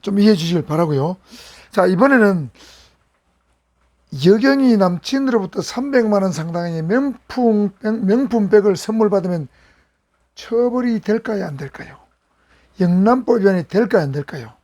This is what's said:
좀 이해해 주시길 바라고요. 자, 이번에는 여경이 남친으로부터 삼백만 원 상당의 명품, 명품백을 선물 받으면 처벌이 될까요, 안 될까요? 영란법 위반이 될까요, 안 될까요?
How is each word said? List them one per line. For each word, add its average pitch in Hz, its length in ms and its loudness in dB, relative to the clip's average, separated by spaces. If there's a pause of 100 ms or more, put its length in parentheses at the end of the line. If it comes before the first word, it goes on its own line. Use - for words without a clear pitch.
좀 196 200 -2
이해해 208 160 6
주시길 165 280 -2
바라고요. 151 520 -2 (560)
자, 185 140 2
이번에는 196 640 2 (1700)
여경이 247 520 4
남친으로부터 202 840 -2
삼백만 233 640 0
원 190 80 -2
상당의 165 520 -6
명품, 226 960 -2
명품백을 214 960 0
선물 214 340 -2
받으면 180 380 -2 (880)
처벌이 240 640 -2
될까요, 214 460 -4
안 147 100 -10
될까요? - 400 -16 (800)
영란법 208 640 2
위반이 190 260 -4
될까요, 202 360 0
안 139 100 -4
될까요? 135 400 -10 (120)